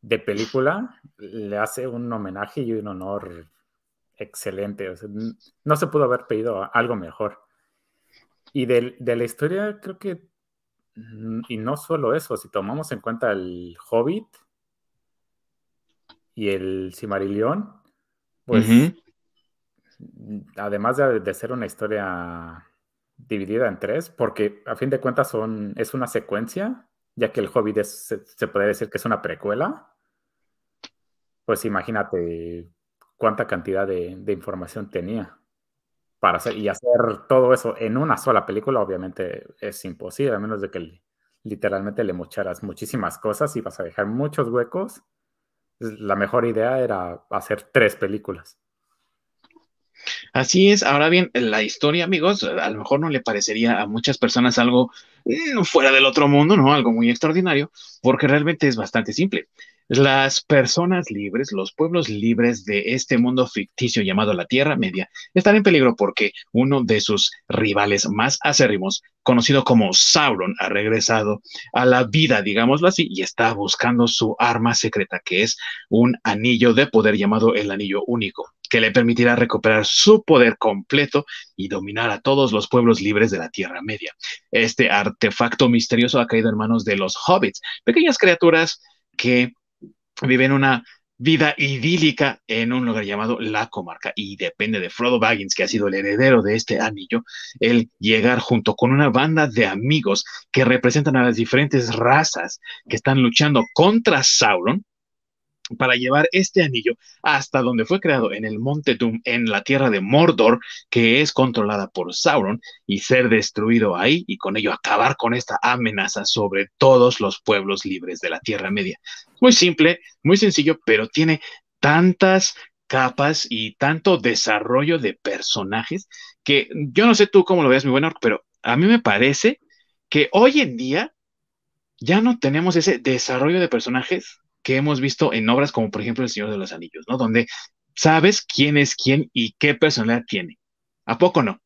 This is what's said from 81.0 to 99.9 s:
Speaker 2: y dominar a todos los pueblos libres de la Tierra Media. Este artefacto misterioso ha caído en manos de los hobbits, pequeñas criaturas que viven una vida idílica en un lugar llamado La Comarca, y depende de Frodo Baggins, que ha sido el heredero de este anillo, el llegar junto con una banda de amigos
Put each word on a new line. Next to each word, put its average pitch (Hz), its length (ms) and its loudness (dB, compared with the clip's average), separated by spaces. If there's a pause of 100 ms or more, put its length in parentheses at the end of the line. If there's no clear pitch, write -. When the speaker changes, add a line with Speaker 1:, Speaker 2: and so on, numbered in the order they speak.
Speaker 2:
y 95 120 -8
dominar 101 420 -6
a 101 120 -6
todos 135 300 2
los 104 160 0
pueblos 117 340 4
libres 104 300 2
de 95 60 -4
la 82 120 -8
Tierra 87 340 -10
Media. 101 300 -10 (380)
Este 113 380 2
artefacto 107 800 0
misterioso 120 500 2
ha 117 80 0
caído 113 220 0
en 107 80 -2
manos 110 280 0
de 101 120 0
los 95 200 -4 (100)
hobbits, 196 340 0 (220)
pequeñas 311 340 2
criaturas 170 640 2 (360)
que 123 360 0 (720)
viven 131 280 2
una 135 320 2 (340)
vida 151 400 2
idílica 143 920 0
en 117 260 -2
un 127 120 -2
lugar 110 200 -2
llamado 107 340 -4
La 107 280 -4
Comarca, 87 480 -10
y 98 200 -10
depende 101 440 -4
de 92 100 -6
Frodo 123 300 0
Baggins, 104 360 0
que 101 80 0
ha 92 40 -2
sido 104 200 -2
el 95 60 -2
heredero 104 480 4
de 101 140 0
este 110 240 -4
anillo, 110 440 -4 (360)
el 117 300 2 (100)
llegar 110 400 2
junto 113 360 0
con 123 160 0
una 143 180 4
banda 151 380 2
de 113 200 0
amigos 107 580 -2 (260)